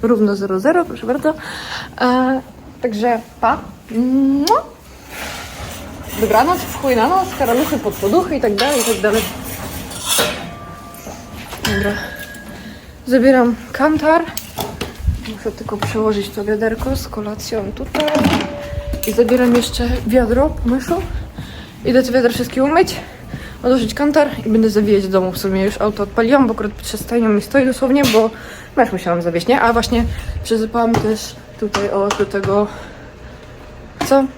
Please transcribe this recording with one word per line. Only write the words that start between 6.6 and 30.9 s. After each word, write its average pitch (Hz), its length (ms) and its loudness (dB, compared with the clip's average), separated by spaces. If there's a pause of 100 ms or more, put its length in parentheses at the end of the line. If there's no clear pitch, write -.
chuj 269 200 0
na 226 120 4
nos, 370 200 2 (120)
karaluchy 262 380 2
pod 214 160 -2
poduchy 302 420 2
i 254 60 0
tak 214 140 2
dalej, 254 260 2
i - 20 0
tak 220 180 0
dalej. 214 200 2 (2500)
Dobra. 202 280 0 (1160)
Zabieram 247 480 6 (160)
kantar. 311 520 4 (1080)
Muszę 208 180 -6
tylko 214 260 -8
przełożyć 208 520 0
to 208 140 -6
wiaderko 226 520 -2
z - 120 -6
kolacją 208 640 -6
tutaj. 269 340 -4 (1000)
I 220 40 0
zabieram 240 440 4
jeszcze 240 340 0 (180)
wiadro, 247 420 4 (160)
myszu. 269 360 0 (840)
Idę 247 180 4
te 247 80 0
wiadra 247 180 4
wszystkie 247 340 -2
umyć, 320 320 4 (680)
odłożyć 247 300 2
kantar 294 340 4 (180)
i 220 40 -2
będę 220 200 6
zawijać 202 340 4
do 190 60 -2
domu. 185 220 2
W 180 60 -6
sumie 190 260 0
już 202 180 -2
auto 208 220 0
odpaliłam, 233 440 4
bo 220 60 0
akurat 208 180 -4
przed - 300 -10
stajnią 233 280 0
mi 208 120 4
stoi 269 240 2
dosłownie, 262 380 2 (100)
bo 220 160 6 (460)
mecz 233 160 4
musiałam 175 300 -2
zawieźć, 170 260 -2
nie? 247 140 4
A 233 120 4
właśnie 233 320 2 (380)
przesypałam 226 500 0